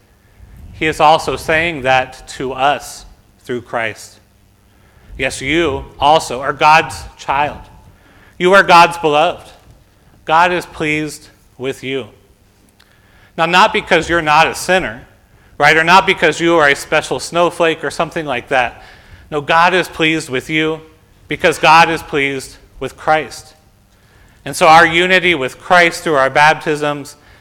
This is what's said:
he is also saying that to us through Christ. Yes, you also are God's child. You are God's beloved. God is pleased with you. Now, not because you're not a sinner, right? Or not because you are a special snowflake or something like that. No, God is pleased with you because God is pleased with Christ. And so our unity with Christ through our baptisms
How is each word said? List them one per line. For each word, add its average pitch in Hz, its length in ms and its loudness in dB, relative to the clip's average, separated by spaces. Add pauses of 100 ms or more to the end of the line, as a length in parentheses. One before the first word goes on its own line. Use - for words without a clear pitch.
(720)
he - 140 -6
is 151 140 -4
also 156 340 2
saying 160 480 -4
that 131 460 -2
to - 240 -10
us 131 540 -4 (360)
through 123 200 -8
Christ. 113 580 -10 (1000)
Yes, 131 220 -6
you 139 460 -4 (120)
also 139 420 0
are 139 120 -6
God's 156 440 2 (220)
child. 143 400 -6 (800)
You 180 160 2
are 196 80 6
God's 170 360 6
beloved. 151 520 -2 (760)
God 170 260 2
is 170 120 -4
pleased 151 640 -6 (300)
with 131 240 -10
you. 127 280 -10 (1300)
Now, 165 100 0
not 185 260 2
because 175 360 -2
you're 170 140 0
not 156 240 2
a 117 80 -4
sinner, 143 520 -4 (520)
right? 151 180 2
Or 160 60 2
not 185 240 4
because 165 340 0
you 170 160 0
are 151 120 4
a 139 80 0
special 147 420 -4
snowflake 165 640 -2
or 143 80 -6
something 160 360 -6
like 123 220 -8
that. 127 340 -2 (480)
No, 151 100 -6
God 170 340 2
is 170 140 0
pleased 160 400 -2
with 127 200 -8
you 156 340 -4 (440)
because 151 320 -2
God 165 320 6
is 165 120 -4
pleased 139 560 -6 (200)
with 131 180 -10
Christ. - 580 -4 (880)
And 143 100 -10
so 180 140 4
our 160 180 8
unity 175 480 0
with 131 260 -6
Christ 170 440 2
through 160 120 0
our 131 140 2
baptisms 147 840 0 (240)